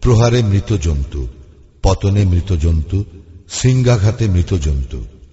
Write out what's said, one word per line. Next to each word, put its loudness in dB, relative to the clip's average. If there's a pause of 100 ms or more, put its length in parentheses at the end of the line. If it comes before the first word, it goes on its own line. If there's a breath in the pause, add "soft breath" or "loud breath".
প্রহারে 4
মৃত 0
জন্তু, -4 (600)
পতনে 2
মৃত 0
জন্তু, 0 (520)
সিংহাঘাতে 0
মৃত 0
জন্তু -2 (340)